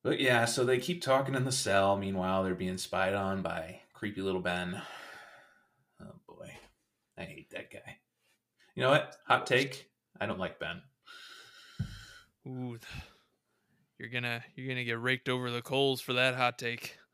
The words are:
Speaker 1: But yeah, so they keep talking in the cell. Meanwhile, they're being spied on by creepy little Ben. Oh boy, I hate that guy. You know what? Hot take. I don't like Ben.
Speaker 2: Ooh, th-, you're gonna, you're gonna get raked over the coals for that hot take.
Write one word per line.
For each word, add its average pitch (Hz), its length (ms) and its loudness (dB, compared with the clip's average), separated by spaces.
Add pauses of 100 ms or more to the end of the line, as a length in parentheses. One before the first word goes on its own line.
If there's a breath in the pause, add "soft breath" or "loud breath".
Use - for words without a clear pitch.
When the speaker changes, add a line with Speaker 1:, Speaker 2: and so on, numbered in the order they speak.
Speaker 1:
But 143 180 0
yeah, 123 240 6
so 123 200 2
they 123 140 4
keep 175 240 -4
talking 135 320 2
in 127 100 2
the 131 80 -2
cell. 98 440 4
Meanwhile, 95 480 0
they're 92 100 0
being 92 240 -4
spied 95 360 0
on 95 280 -2
by 85 380 -6 (120)
creepy 104 280 -6
little 95 200 0
Ben. 90 400 -2 (1200 loud breath)
Oh - 260 -18
boy, - 220 -16 (680)
I 95 60 -12
hate 78 280 -14
that - 220 -12
guy. - 240 -16 (800 soft breath)
You 127 80 6
know 131 80 8
what? 147 260 6 (100)
Hot 127 200 4
take. 131 440 2 (300)
I 104 60 0
don't 92 120 -4
like 92 220 -4
Ben. 85 220 -6 (1600 loud breath)
Speaker 2:
Ooh, 127 320 -10
th-, - 260 -14 (920 loud breath)
you're 113 120 -14
gonna, 120 340 -6 (100)
you're 131 140 -8
gonna 127 160 -4
get 117 160 -2
raked 127 280 -2
over 127 220 -2
the 120 120 -4
coals 135 380 2
for 131 120 -6
that 127 240 2
hot 123 220 0
take. 120 380 -6 (180)